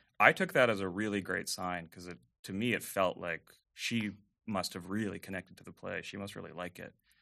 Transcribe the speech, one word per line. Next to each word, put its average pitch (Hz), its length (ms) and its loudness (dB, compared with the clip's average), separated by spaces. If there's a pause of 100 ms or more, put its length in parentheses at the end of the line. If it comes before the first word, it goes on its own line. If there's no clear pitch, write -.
(200)
I 120 140 10
took 180 200 0
that 127 160 8
as 101 120 2
a 95 80 0
really 101 320 0
great 90 260 -4
sign 90 400 -4
'cause 90 200 -16
it, 87 100 -12 (260)
to 98 100 -8
me, 110 200 0
it 95 100 0
felt 92 340 0
like 85 320 -6 (260)
she 110 360 -2 (340)
must 95 280 -2
have 90 160 -8
really 101 300 -2
connected 92 380 -8
to - 60 -20
the 101 80 -14
play. 95 320 -6
She - 140 -10
must 101 180 -8
really 92 160 -10
like 87 280 -10
it. - 140 -12 (280)